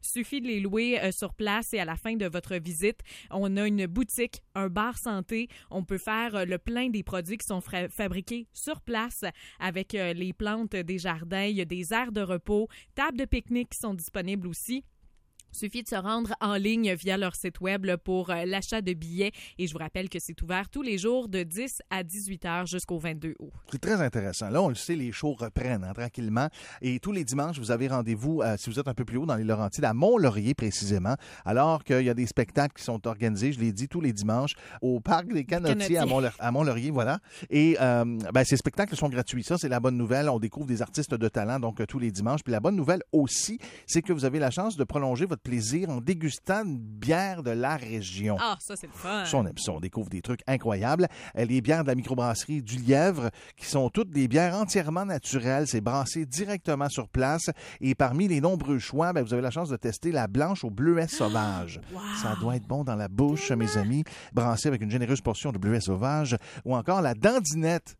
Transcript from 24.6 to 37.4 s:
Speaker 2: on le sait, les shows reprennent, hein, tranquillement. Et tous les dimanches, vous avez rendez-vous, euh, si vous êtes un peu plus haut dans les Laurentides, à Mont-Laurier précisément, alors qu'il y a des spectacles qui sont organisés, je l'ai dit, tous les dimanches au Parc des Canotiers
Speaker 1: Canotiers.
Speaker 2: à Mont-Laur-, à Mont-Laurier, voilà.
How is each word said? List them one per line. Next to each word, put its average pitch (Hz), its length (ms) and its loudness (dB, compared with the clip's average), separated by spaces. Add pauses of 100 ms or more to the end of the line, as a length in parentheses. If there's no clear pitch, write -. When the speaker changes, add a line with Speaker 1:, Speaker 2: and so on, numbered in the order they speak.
Speaker 2:
on 190 60 4
le 120 80 0
sait, - 180 -4
les 131 160 -2
shows 151 240 -4
reprennent, 117 480 -2
hein, 92 100 -6
tranquillement. 120 560 -2 (340)
Et 127 180 0
tous 196 100 -4
les 190 140 -2
dimanches, 143 340 -2
vous 117 140 0
avez 123 160 2
rendez-vous, 127 540 0
euh, 110 160 2
si - 120 -6
vous 113 80 -4
êtes 143 80 -2
un 131 80 -2
peu 120 100 -2
plus 113 120 -4
haut 147 100 0
dans 147 80 2
les 110 80 0
Laurentides, 110 420 0
à 113 80 4
Mont-Laurier 135 640 6
précisément, 101 640 0 (280)
alors 143 380 4
qu'il 131 200 4
y 123 80 4
a 120 40 2
des 120 120 0
spectacles 143 500 2
qui - 80 -14
sont 113 240 -4
organisés, 110 440 0
je 131 60 -4
l'ai 113 140 2
dit, 117 160 -4
tous 175 120 -4
les 139 120 2
dimanches 110 420 0 (280)
au 123 180 2
Parc 175 320 2
des 156 120 2
Canotiers 170 300 2
Speaker 1:
Canotiers. 190 240 2
Speaker 2:
à 151 80 2
Mont-Laur-, 131 320 2
à 120 140 0
Mont-Laurier, 135 400 2
voilà. 131 260 0 (320)